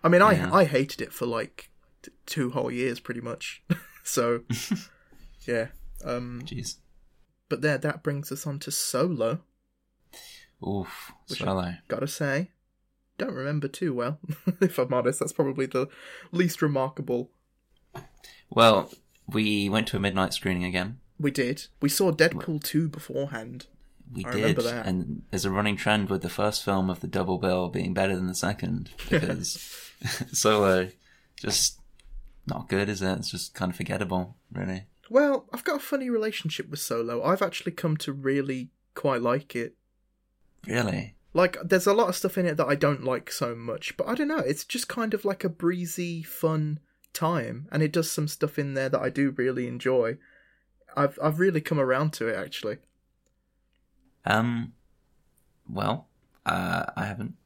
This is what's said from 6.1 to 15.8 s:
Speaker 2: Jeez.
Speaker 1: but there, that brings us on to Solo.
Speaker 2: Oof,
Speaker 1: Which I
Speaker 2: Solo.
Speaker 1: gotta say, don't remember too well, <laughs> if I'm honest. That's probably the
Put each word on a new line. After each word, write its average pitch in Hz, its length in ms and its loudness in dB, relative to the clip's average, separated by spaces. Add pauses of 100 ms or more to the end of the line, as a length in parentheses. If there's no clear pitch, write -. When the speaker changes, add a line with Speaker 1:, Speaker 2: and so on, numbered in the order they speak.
Speaker 2:
Jeez. - 300 -8 (760)
Speaker 1:
but 139 120 -2
there, 147 180 2
that - 240 -2
brings 143 280 -4
us 139 140 -8
on 143 140 -4
to - 120 -8
Solo. 135 680 0 (1300)
Speaker 2:
Oof, - 440 -6 (160)
Speaker 1:
Which - 140 -6
I - 40 -4
Speaker 2:
Solo. 92 280 0 (140)
Speaker 1:
gotta 123 200 -2
say, 147 440 -2 (680)
don't - 160 -4
remember 143 340 -2
too 147 260 -2
well, 123 260 -2 (200)
<laughs> - 220 0
if 185 160 2
I'm 127 160 2
honest. 123 260 2
That's - 140 -2
probably 135 320 2
the 131 220 0 (440)